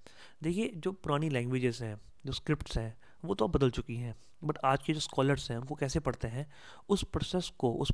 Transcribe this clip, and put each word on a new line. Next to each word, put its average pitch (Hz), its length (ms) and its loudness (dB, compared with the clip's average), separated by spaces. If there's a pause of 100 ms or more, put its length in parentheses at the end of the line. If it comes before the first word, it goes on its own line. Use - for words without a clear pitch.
(440)
देखिए, 180 320 0
जो 170 160 -2
पुरानी 156 380 0
लैंग्वेजेस 123 520 2
हैं, 107 180 -6 (260)
जो 135 80 -4
स्क्रिप्ट्स - 440 0
हैं, 113 200 -4 (280)
वो 190 100 0
तो 208 100 2
अब 190 60 2
बदल 135 200 6
चुकी 120 240 -4
हैं, 120 200 -6 (300)
but 151 200 0
आज 135 180 4
के 156 100 2
जो 151 60 -4
स्कॉलर्स 139 520 2
हैं 117 60 -4
उनको 131 180 -6
कैसे 143 240 0
पढ़ते 127 280 -2
हैं, 123 180 -4 (440)
उस 202 140 4 (100)
प्रोसेस 175 440 0
को, 120 160 4
उस - 200 0